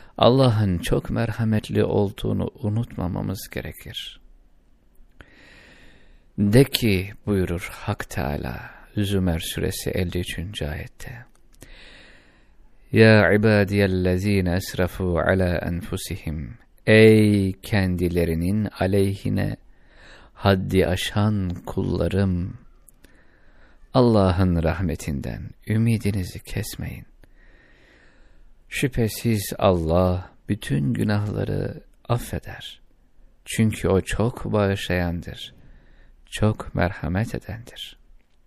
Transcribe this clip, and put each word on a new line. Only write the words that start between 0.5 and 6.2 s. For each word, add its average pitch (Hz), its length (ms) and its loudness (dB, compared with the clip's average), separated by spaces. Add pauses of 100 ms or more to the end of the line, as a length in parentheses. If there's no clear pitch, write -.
çok - 320 -2
merhametli 110 760 -2
olduğunu 101 680 -2
unutmamamız 101 1000 -6
gerekir. - 680 -12 (2250)